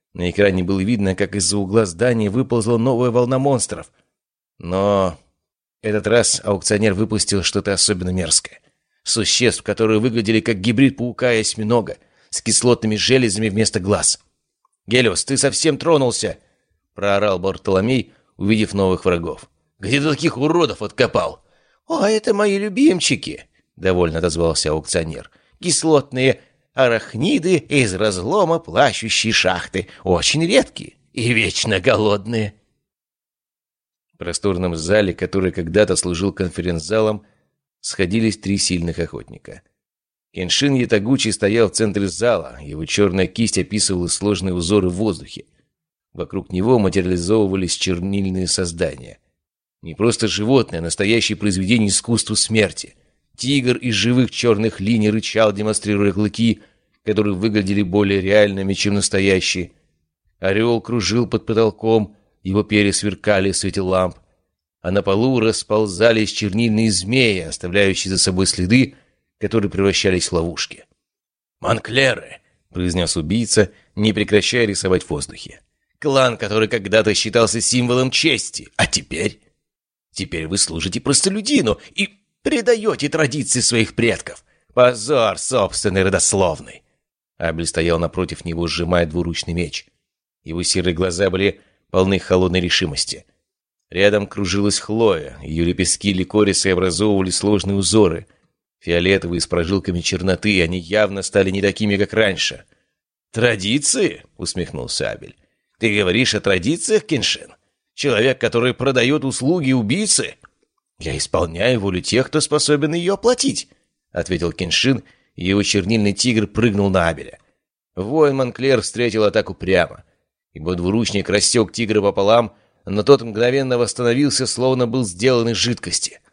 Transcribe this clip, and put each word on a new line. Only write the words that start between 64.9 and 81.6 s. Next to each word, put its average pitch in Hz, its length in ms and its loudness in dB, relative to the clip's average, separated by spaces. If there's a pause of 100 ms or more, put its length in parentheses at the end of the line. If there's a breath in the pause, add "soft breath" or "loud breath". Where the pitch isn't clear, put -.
на 98 100 2
полу 117 380 2
расползались 110 880 2
чернильные 110 640 0
змеи, 101 480 0
оставляющие 92 680 -2
за 92 80 0
собой 92 280 2
следы, 107 480 2 (460 soft breath)
которые 104 300 -2
превращались 95 580 0
в - 40 -6
ловушки. 82 520 -4 (760)
«Монклеры!» 117 800 -2 (300)
произнес 90 460 -2
убийца, 101 560 0 (240 soft breath)
не 104 160 2
прекращая 104 540 2
рисовать 92 360 0
в - 80 -12
воздухе. - 500 -10 (440)
«Клан, 131 320 2
который 107 320 0
когда-то 104 460 2
считался 110 480 2
символом 127 480 2
чести, - 640 -2
а - 100 2
теперь? - 540 -4 (720)
Теперь 82 340 -8
вы 95 120 -4
служите 90 420 -4
простолюдину 190 800 0 (160 loud breath)